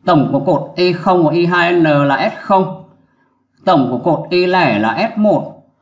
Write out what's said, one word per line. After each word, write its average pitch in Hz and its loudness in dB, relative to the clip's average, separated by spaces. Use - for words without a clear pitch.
Tổng 147 2
của 139 0
cột 156 -2
y 180 0
không 180 0
và 151 0
y 170 0
hai 175 0
n 175 2
là 143 2
S - -16
không. - -2
Tổng 139 2
của 123 -4
cột - -2
y 180 2
lẻ 165 0
là 117 -2
S 214 -6
một. 196 0